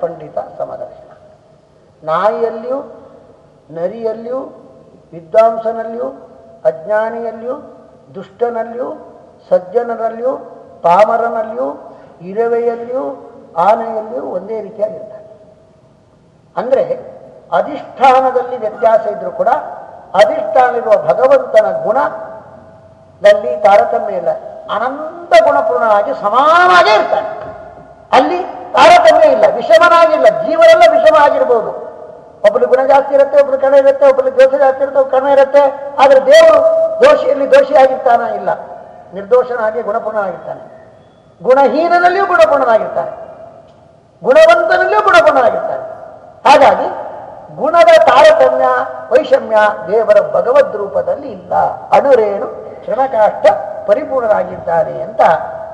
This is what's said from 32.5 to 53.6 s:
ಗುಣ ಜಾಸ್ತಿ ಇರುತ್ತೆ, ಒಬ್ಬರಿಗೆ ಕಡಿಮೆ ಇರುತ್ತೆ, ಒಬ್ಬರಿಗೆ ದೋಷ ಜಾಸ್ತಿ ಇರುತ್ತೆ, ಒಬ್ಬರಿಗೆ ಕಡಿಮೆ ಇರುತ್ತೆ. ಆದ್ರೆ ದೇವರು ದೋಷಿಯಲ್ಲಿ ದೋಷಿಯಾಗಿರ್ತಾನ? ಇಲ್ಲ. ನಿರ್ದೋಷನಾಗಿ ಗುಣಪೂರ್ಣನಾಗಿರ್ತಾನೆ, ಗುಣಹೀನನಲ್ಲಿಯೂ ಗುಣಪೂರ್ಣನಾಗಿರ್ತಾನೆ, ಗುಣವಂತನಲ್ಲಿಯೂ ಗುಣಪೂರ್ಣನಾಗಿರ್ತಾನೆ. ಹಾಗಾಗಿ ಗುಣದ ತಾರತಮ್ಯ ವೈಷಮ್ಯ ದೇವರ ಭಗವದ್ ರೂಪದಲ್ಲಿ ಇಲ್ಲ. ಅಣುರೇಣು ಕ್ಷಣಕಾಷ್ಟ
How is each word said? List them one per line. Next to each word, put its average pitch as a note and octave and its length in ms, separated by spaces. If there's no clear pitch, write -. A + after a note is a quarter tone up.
ಗುಣ B3+ 200
ಜಾಸ್ತಿ C#4 280
ಇರುತ್ತೆ, C#4 260
ಒಬ್ಬರಿಗೆ C4+ 220
ಕಡಿಮೆ C#4 160
ಇರುತ್ತೆ, C#4 300
ಒಬ್ಬರಿಗೆ C4 280
ದೋಷ C4 220
ಜಾಸ್ತಿ C4+ 240
ಇರುತ್ತೆ, C#4 180
ಒಬ್ಬರಿಗೆ C4 100
ಕಡಿಮೆ C4 220
ಇರುತ್ತೆ. C#4 640
ಆದ್ರೆ C4+ 280
ದೇವರು D#5+ 360
ದೋಷಿಯಲ್ಲಿ C#4 460
ದೋಷಿಯಾಗಿರ್ತಾನ? C4 680
ಇಲ್ಲ. A3 280
ನಿರ್ದೋಷನಾಗಿ A#3 680
ಗುಣಪೂರ್ಣನಾಗಿರ್ತಾನೆ, G#3 1080
ಗುಣಹೀನನಲ್ಲಿಯೂ E4+ 840
ಗುಣಪೂರ್ಣನಾಗಿರ್ತಾನೆ, C#4+ 1040
ಗುಣವಂತನಲ್ಲಿಯೂ E4+ 760
ಗುಣಪೂರ್ಣನಾಗಿರ್ತಾನೆ. D4+ 840
ಹಾಗಾಗಿ C4 600
ಗುಣದ D#4+ 480
ತಾರತಮ್ಯ C4 600
ವೈಷಮ್ಯ A3+ 460
ದೇವರ G#3 400
ಭಗವದ್ B3 440
ರೂಪದಲ್ಲಿ G3+ 560
ಇಲ್ಲ. F3 220
ಅಣುರೇಣು A3 540
ಕ್ಷಣಕಾಷ್ಟ A3 720